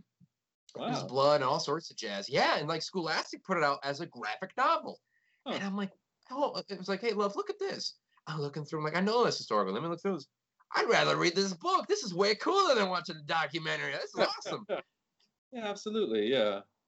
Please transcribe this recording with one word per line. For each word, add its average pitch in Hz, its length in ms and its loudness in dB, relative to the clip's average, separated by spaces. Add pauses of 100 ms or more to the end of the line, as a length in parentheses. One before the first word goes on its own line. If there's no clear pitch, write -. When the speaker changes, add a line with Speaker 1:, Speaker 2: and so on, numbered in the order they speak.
(760)
Speaker 1:
It - 40 -10
was 143 240 -4
Speaker 2:
Wow. 92 40 -8
Speaker 1:
blood 135 340 6
and - 80 2
all 151 100 2
sorts 156 320 -2
of - 60 -14
jazz. 202 320 -6
Yeah, 226 280 2
and, 151 100 -2
like, 175 140 -2
Scholastic - 640 -4
put 190 140 -2
it 160 60 2
out 143 200 2
as 143 180 -4
a 175 40 -6
graphic 110 520 -8
novel. 311 420 0 (460)
Speaker 2:
Huh. 160 80 -4
Speaker 1:
And 170 100 -4
I'm 196 120 -4
like, 202 160 -2 (400)
oh, 254 380 -2
it 196 80 -8
was 185 120 -8
like, 196 120 -2
"Hey, 233 120 0
love, 202 220 0
look 403 140 -4
at 392 100 -8
this." 381 360 -6 (320)
I'm 156 140 -4
looking 143 240 -6
through, 160 140 -6
I'm 151 60 -2
like, 156 100 -2
"I 180 60 4
know 220 240 4
this 156 120 2
historical. 101 360 0
Let 123 100 -2
me 170 60 -4
look 170 120 -6
through 196 140 0
this. 139 120 -10 (460)
I'd 415 160 2
rather 151 280 6
read 165 180 2
this 196 180 2
book. 320 340 0
This 415 160 0
is 196 120 -6
way 196 200 4
cooler 359 400 4
than 202 140 4
watching 175 280 -4
a 151 60 -16
documentary. 156 680 -2
This 403 220 -6
is - 120 -2
awesome." - 420 -6
Speaker 2:
<laughs> 165 160 -4 (680)
Yeah, 226 180 -6
absolutely. 196 580 0
Yeah. 107 340 2 (260)